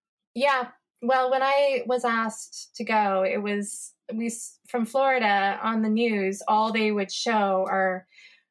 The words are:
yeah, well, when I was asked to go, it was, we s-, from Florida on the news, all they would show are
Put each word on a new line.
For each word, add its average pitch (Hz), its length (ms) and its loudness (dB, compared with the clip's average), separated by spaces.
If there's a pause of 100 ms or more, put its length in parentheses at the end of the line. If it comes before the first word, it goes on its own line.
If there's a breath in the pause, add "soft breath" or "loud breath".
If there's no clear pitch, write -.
(340)
yeah, 254 360 2 (320)
well, 254 280 2
when 262 140 2
I 277 420 2
was 247 200 -2
asked 226 720 -4
to 220 100 -8
go, 208 380 2
it 196 180 0
was, 208 520 -6 (200)
we 226 140 -4
s-, - 300 -10 (120)
from 240 160 -2
Florida 220 760 2
on 220 200 0
the 220 80 0
news, 214 580 0
all 220 240 2
they 214 200 0
would 202 200 -2
show 196 580 0
are 185 360 0 (460 loud breath)